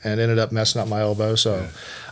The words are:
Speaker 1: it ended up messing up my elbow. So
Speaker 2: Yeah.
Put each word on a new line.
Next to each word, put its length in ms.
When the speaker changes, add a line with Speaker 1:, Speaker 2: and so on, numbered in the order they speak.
Speaker 1:
it 140
ended 200
up 140
messing 280
up 80
my 120
elbow. 360
So 200
Speaker 2:
Yeah. 120